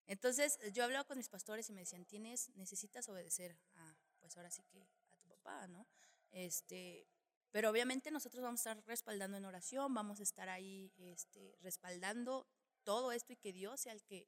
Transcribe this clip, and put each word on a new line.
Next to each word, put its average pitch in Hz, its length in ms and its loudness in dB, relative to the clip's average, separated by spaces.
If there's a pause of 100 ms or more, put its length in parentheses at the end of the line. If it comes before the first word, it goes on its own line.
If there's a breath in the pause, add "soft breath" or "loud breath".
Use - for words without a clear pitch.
Entonces 254 540 6 (140)
yo 240 100 6
hablaba 269 220 4
con 277 120 -4
mis 240 120 -4
pastores 214 400 -4
y 214 40 -10
me 190 80 -10
decían, 175 240 -6
"Tienes, 220 500 -4
necesitas 202 540 -6
obedecer 175 480 -4 (180)
a, 160 200 -18 (240)
pues 165 180 -16
ahora 175 140 -12
sí - 120 -6
que 190 180 -20 (280)
a - 80 -20
tu - 120 -20
papá, - 380 -8
¿no? 180 200 -14 (440 loud breath)
Este, 180 760 -4 (440)
pero 220 180 8
obviamente 254 420 6
nosotros 254 320 -4
vamos 240 220 2
a 226 60 0
estar 214 160 -6
respaldando 202 500 -2
en 196 80 -4
oración, 254 480 0
vamos 208 260 0
a 208 40 -6
estar 185 260 -2
ahí, 190 480 -6
este, 185 640 -12
respaldando 190 840 -2 (360)
todo 240 300 4
esto 240 200 -2
y - 40 -10
que 196 160 -6
Dios 196 260 -4
sea 233 140 -4
el 208 100 -12
que, 175 240 -12